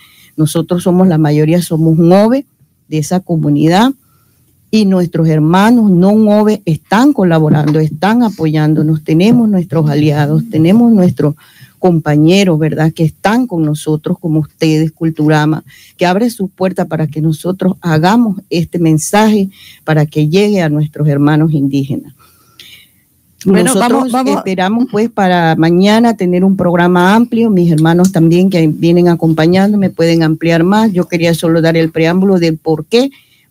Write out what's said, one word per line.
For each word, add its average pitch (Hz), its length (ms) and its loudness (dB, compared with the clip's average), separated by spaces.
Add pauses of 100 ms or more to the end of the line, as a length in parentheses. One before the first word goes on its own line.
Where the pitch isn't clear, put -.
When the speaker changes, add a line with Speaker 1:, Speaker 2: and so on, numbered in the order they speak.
(360)
Speaker 1:
nosotros 160 460 -2
somos 180 240 2
la 165 120 2
mayoría, 156 440 2
somos 160 340 0
Ngove 202 500 2 (420)
de 156 100 -6
esa 180 220 -4
comunidad 160 720 0 (800)
y 214 160 0
nuestros 175 420 0
hermanos 196 640 2
no 185 220 4
Ngove 214 540 2
están 226 460 0
colaborando, 156 680 0
están 180 440 0
apoyándonos, 156 840 -2
tenemos 214 440 2
nuestros 165 400 -2
aliados, 151 600 0
tenemos 202 420 2
nuestros 180 440 0 (420)
compañeros, 165 800 2
¿verdad?, 156 340 -2
que 165 120 -4
están 214 420 -2
con 165 180 -4
nosotros, 156 540 -4
como 156 220 -2
ustedes, 156 500 -2
Culturama, 156 720 -2 (320)
que 180 100 -2
abre 196 240 0
su 190 180 -8
puerta 185 380 -4
para 160 200 -4
que 147 140 -8
nosotros 175 600 -4
hagamos 180 600 0 (100)
este 165 280 -4
mensaje, 196 720 0 (360)
para 151 220 0
que 151 220 -2
llegue 202 320 0
a 160 80 -2
nuestros 151 400 -4
hermanos 151 440 0
indígenas. 139 600 -4 (1300)
Speaker 2:
Bueno, 185 300 0
Speaker 1:
Nosotros 240 160 0
Speaker 2:
vamos, 262 220 -2
vamos. 254 260 -2
Speaker 1:
esperamos, 190 520 -2
pues, 220 200 -2
para 175 460 0
mañana 202 600 2
tener 180 260 -2
un 190 140 2
programa 180 580 2
amplio. 233 360 0
Mis 175 200 2
hermanos 170 400 2
también 175 380 2
que 175 200 0
vienen 170 400 0
acompañándome 175 840 0
pueden 165 320 0
ampliar 165 420 0
más. 214 280 2
Yo 175 140 -2
quería 170 280 -2
solo 165 260 0
dar 165 160 0
el 165 140 0
preámbulo 180 480 0
del 165 180 -2
por 156 300 -4
qué 254 240 0 (400)